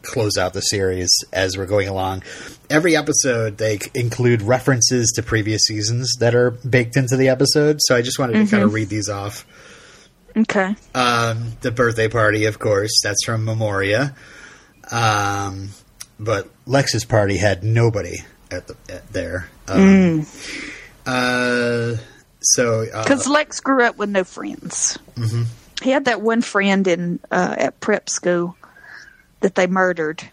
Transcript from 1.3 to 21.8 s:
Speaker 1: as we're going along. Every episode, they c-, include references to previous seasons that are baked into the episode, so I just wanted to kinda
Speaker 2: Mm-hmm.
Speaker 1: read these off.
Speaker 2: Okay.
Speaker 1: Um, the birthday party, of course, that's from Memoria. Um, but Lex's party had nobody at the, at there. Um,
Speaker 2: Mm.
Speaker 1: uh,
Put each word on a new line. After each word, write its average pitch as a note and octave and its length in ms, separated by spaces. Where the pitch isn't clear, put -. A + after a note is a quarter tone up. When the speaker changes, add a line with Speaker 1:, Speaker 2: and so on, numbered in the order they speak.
Speaker 1:
as F#2 240
we're F#2+ 100
going G2 220
along. F#2+ 340
Every D#3 260
episode, A#2+ 640
they G#2+ 200
c-, - 160
include A#2+ 480
references A#2+ 760
to A2 60
previous G#2+ 440
seasons A#2 540
that A#2 140
are B2 180
baked A#2+ 440
into C3 200
the C3 120
episode, D3 520
so - 140
I A#2+ 80
just C3 160
wanted B2+ 160
to G#3+ 40
kinda G#2 160
Speaker 2:
Mm-hmm. G#2+ 80
Speaker 1:
read A2 140
these G#2 200
off. G2+ 380
Speaker 2:
Okay. G#3 380
Speaker 1:
Um, A#2 680
the B2+ 100
birthday A2+ 380
party, G#2+ 380
of G#2+ 120
course, G#2+ 440
that's G#2 220
from A2+ 200
Memoria. A2 720
Um, G2+ 800
but G#2 300
Lex's B2 380
party G2+ 320
had F#2+ 280
nobody A2 540
at F2+ 180
the, D#2 80
at - 240
there. F2+ 360
Um, F3+ 580
Speaker 2:
Mm. - 20
Speaker 1:
uh, B2 920